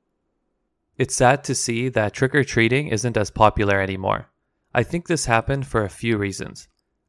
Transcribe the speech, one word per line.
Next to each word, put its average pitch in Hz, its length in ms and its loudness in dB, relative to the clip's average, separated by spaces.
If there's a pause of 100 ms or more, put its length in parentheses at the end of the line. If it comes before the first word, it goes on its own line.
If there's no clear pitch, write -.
(960)
It's - 180 -2
sad 135 300 4
to 127 100 -2
see 123 340 -2
that 107 240 0
trick-or-treating 131 760 0
isn't 113 260 -2
as 107 160 0
popular 101 480 2
anymore. 95 500 -4 (440)
I 120 100 2
think - 240 -6
this 160 180 0
happened 131 400 0
for 110 180 -2
a 95 60 -4
few 113 280 -2
reasons. - 500 -6 (400)